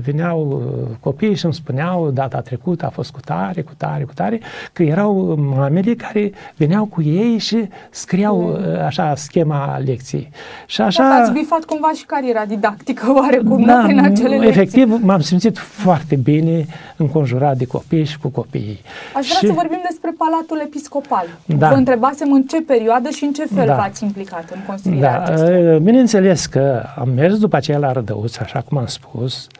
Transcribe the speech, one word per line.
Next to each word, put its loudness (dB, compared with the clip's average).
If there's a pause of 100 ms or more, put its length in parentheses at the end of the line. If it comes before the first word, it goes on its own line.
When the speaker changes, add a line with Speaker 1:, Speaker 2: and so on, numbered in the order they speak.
Speaker 1:
veneau, -2 (260)
uh, -10
copiii -2
și -6
îmi 0
spuneau, -4
„Data -4
trecută -6
a -4
fost -10
cu -18
tare, -6
cu -12
tare, -6
cu -10
tare”, -4 (340)
că 0
erau 0 (200)
mamele 2
care -4 (240)
veneau 2
cu -6
ei 2
și -2 (200)
scriau, 0
Speaker 2:
Mm. 0
Speaker 1:
uh, -2
așa, 0
schema -2
lecției. -6 (360)
Și -10
Speaker 2:
Dar 2
Speaker 1:
așa 4
Speaker 2:
ați 4
bifat -2
cumva -2
și -16
cariera -2
didactică, -2
oarecum, 4
Speaker 1:
Da, 8
Speaker 2:
nu, 4
prin 6
acele 4
lecții? 4
Speaker 1:
efectiv, 4
m-am 4
simțit 2
foarte 0
bine 2 (320)
înconjurat 0
de -2
copii -2
și -10
cu -8
copiii. -8 (360)
Speaker 2:
Aș -4
vrea -2
Speaker 1:
Și 2
Speaker 2:
să 4
vorbim -2 (100)
despre -8
Palatul -2
Episcopal. -6 (200)
Speaker 1:
Da. 2
Speaker 2:
Vă 6
întrebasem 2
în 4
ce -2
perioadă 2
și -6
în -2
ce -4
fel 0
Speaker 1:
Da. 4
Speaker 2:
v-ați -4
implicat -8
în -12
construirea 0
Speaker 1:
Da, -2 (100)
Speaker 2:
acestuia. 4
Speaker 1:
e, 4
bineînțeles 4
că 0 (140)
am -4
mers 2
după 2
aceea 0
la 0
Rădăuț, -6
așa -6
cum -6
am -2
spus, -10 (120)